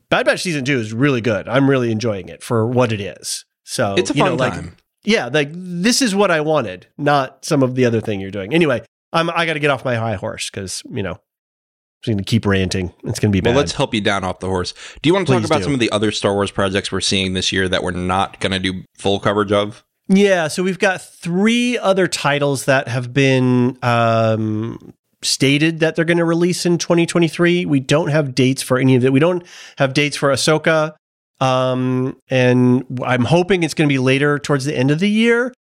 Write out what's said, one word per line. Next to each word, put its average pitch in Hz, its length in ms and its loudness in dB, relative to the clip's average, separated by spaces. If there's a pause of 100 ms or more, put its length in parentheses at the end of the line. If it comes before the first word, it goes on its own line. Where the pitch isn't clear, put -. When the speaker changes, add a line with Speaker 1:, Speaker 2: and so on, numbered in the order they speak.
Speaker 1:
Bad 226 180 0
Batch 240 160 0
season 151 200 -4
two 139 160 0
is 110 140 -6
really 127 280 2
good. 101 280 -2
I'm 135 180 2
really 127 240 2
enjoying 104 380 -4
it 80 140 -18
for 113 240 0
what 123 240 2
it 104 100 -4
is. - 420 -10 (200)
So, - 340 -4
Speaker 2:
It's 185 140 0
a - 20 -6
Speaker 1:
you 147 100 2
know, 190 80 2
Speaker 2:
fun 165 60 -2
Speaker 1:
like, 120 160 -2
Speaker 2:
time. 87 220 -12 (280)
Speaker 1:
yeah, 202 300 0
like, 147 180 0
this 180 520 -2
is 208 100 0
what 196 160 2
I 160 120 2
wanted, 131 440 -2 (100)
not 143 480 0
some 143 200 2
of 127 100 0
the 127 120 2
other 113 160 2
thing 104 200 -4
you're 98 80 -10
doing. 98 240 -6
Anyway, 147 300 2 (300)
I'm, 170 180 0
I 170 160 -2
gotta 156 120 -4
get 147 120 2
off 131 120 -4
my 123 120 -2
high 113 180 -2
horse 95 380 -8
'cause, - 400 -10
you 123 100 -6
know, 92 120 -6 (920)
I'm 120 80 0
gonna 98 100 -2
keep 107 220 0
ranting. 95 480 -2 (120)
It's - 140 -6
gonna 107 120 2
be 95 100 2
Speaker 2:
Well, 120 140 2
Speaker 1:
bad. - 60 2
Speaker 2:
let's 143 100 -4
help 131 240 -4
you 107 60 -2
down 98 220 -2
off 90 180 -6
the 92 60 -6
horse. 92 280 -4 (260)
Do 135 80 0
you 175 60 4
wanna 196 100 0
talk 131 160 2
Speaker 1:
Please 107 60 -4
Speaker 2:
about 156 120 0
Speaker 1:
do. - 40 -4
Speaker 2:
some 147 100 -2
of 131 60 -2
the 113 120 0
other 107 200 0
Star 104 240 0
Wars 101 160 0
projects 98 400 -2
we're 95 100 -4
seeing 95 320 -2
this 92 180 -2
year 95 160 0
that 90 140 -2
we're 90 100 -4
not 90 500 -2
gonna 95 180 -2
do 92 240 -6 (120)
full 98 240 -2
coverage 104 320 0
of? 104 320 -2 (240)
Speaker 1:
Yeah, 190 420 4
so - 120 -4
we've 180 180 -2
got 185 220 0
three 226 800 -2
other 190 280 2
titles 143 580 -2
that 139 240 2
have 123 220 -6
been, 127 680 2
um, 113 1120 0 (300)
stated 147 560 2
that 160 160 0
they're 170 100 0
gonna 170 200 2
release 170 420 0
in 175 100 4
twenty 170 300 2
twenty-three. 170 580 0
We 147 140 2
don't 143 300 0
have 143 260 0
dates 131 260 2
for 127 160 0
any 131 180 4
of 123 80 4
it. 131 80 4
We 135 80 4
don't 175 240 2 (360)
have 131 160 0
dates 147 200 0
for 139 160 0
Ahsoka. 156 640 0 (480)
Um, 127 760 0 (120)
and 127 560 4 (180)
I'm 123 220 0
hoping 175 380 2
it's 151 100 -2
gonna 156 140 0
be 139 100 2
later 135 400 2
towards 139 280 -2
the 147 120 -4
end 131 140 2
of 156 80 0
the 202 100 0
year 233 420 2 (100)